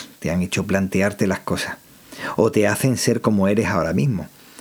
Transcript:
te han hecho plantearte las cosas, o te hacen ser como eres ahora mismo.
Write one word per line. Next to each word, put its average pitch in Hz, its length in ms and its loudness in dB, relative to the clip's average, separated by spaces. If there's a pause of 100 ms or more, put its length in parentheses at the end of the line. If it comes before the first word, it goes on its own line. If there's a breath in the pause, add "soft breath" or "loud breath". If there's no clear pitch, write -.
(200)
te - 100 -4
han 90 120 0
hecho - 220 -2
plantearte 98 600 0
las 92 140 -2
cosas, - 380 -6 (580 loud breath)
o 110 160 4
te 104 160 4
hacen 117 280 0
ser 117 240 0
como 101 280 2
eres 107 180 2
ahora 82 260 0
mismo. 98 360 0 (320 loud breath)